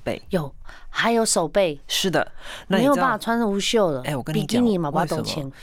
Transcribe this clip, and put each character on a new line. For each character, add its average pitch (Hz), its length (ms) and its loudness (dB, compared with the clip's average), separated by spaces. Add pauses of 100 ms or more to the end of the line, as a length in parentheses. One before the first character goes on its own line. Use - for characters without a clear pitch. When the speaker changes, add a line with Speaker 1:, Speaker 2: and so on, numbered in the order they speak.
Speaker 1:
背。 113 160 -4 (100)
Speaker 2:
有， 156 220 -2 (380)
还 - 220 0
有 226 120 4
手 240 240 2
背。 180 400 2
Speaker 1:
是 - 220 0
的， 151 220 2 (360)
那 190 100 2
你 220 60 4
知 277 60 6
道 277 60 6
Speaker 2:
没 269 60 2
有 - 20 2
办 262 80 2
法 214 80 0
穿 233 280 0
无 196 120 0
袖 196 320 2
了。 131 120 -2
Speaker 1:
哎， 147 120 -2
我 123 80 -4
跟 156 120 -2
你 - 40 2
讲， - 80 -2 (160)
Speaker 2:
比 240 40 4
基 220 40 4
尼 190 80 2
嘛， 156 100 0
Speaker 1:
为 160 160 0
什 165 100 -2
么？ 156 60 -4
Speaker 2:
我 - 20 -4
道 - 0 -
歉。 139 280 -6 (120)